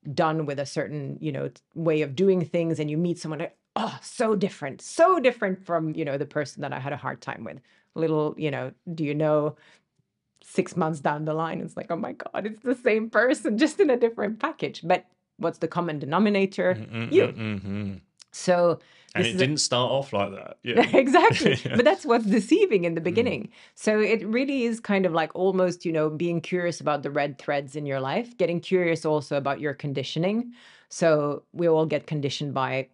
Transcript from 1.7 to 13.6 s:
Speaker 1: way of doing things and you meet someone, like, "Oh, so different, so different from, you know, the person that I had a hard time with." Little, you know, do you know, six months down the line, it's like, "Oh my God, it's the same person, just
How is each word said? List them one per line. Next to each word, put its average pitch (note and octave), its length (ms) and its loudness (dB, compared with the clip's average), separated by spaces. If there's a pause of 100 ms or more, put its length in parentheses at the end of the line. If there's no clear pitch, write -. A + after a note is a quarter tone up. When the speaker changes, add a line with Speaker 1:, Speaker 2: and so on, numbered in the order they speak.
Speaker 1:
way D#3+ 260 0
of C#3 140 -4
doing F#3 280 4
things E3 360 -2
and D3+ 120 -2
you D3+ 60 -2
meet E3+ 220 0
someone, D#3 200 -8
like, - 160 -8 (200)
"Oh, G#3+ 260 -4
so A3 340 -2
different, F3+ 460 -6
so F4 380 4
different A#3 460 0
from, D#3+ 300 0
you D#3+ 100 -2
know, C#3 120 -4
the C#3+ 80 -2
person C#3+ 360 -6
that C#3 120 -6
I C#3 60 -6
had C#3 140 -6
a C#3+ 40 -8
hard C3 240 -8
time - 220 -10
with." A2 160 -12 (360)
Little, D#3 420 0
you D3+ 140 -2
know, B2+ 200 -6 (240)
do D#3+ 80 -4
you D3 120 -2
know, D3+ 400 2 (880)
six - 320 -4
months D#3+ 240 -2
down D3+ 260 -2
the D#3 80 -2
line, D#3+ 280 -4
it's - 160 -10
like, - 140 -8
"Oh E3+ 60 -2
my - 160 -8
God, - 320 -8
it's A3 180 -10
the B3+ 120 0
same A3 340 0
person, A#3+ 480 2
just D4 220 2